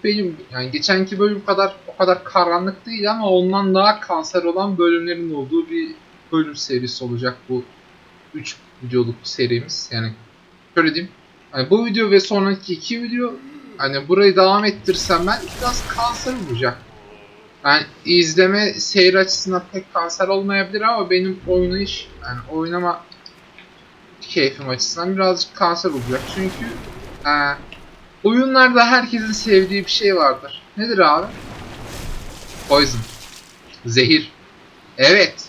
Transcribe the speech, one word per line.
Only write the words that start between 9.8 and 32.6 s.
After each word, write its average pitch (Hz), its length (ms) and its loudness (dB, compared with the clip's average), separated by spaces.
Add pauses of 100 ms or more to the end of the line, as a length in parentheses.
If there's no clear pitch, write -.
Yani 113 200 -4 (600)
şöyle 160 200 2
diyeyim, 180 160 -6 (400)
hani 135 180 -4
bu 226 160 4
video 214 260 0
ve 196 80 8
sonraki 196 540 0
iki 233 300 -8
video, 247 300 -4 (440)
hani 139 300 -4
burayı 190 280 6
devam 190 300 4
ettirsem 185 640 0
ben 226 120 -2 (200)
biraz 240 280 -4
kanser 240 460 -4 (160)
olacak. 120 280 -2 (880)
Yani 151 180 2 (220)
izleme, 180 680 4
seyir 185 420 4
açısından 190 560 0
pek 190 220 -10
kanser 175 340 -2
olmayabilir 196 540 -2
ama 220 280 0
benim 185 380 0
oynayış, 180 600 -2 (160)
yani 123 160 -10 (120)
oynama 175 520 -4 (1160)
keyfim 135 480 -2
açısından 170 460 -4
birazcık 185 400 0
kanser 175 340 0
olacak. 127 320 -4 (140)
Çünkü, 190 300 -6 (640)
e, 147 40 2 (920)
oyunlarda 247 600 6
herkesin 240 460 0
sevdiği 196 540 2
bir - 60 -4
şey 196 240 2
vardır. 160 460 0 (160)
Nedir 214 220 -2
abi? 165 280 6 (1400)